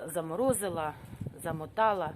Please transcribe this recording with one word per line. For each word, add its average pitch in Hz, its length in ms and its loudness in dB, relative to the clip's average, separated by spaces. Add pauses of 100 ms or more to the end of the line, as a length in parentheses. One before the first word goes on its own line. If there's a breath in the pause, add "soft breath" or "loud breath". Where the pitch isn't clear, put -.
заморозила, 170 880 0 (500 loud breath)
замотала, 170 720 2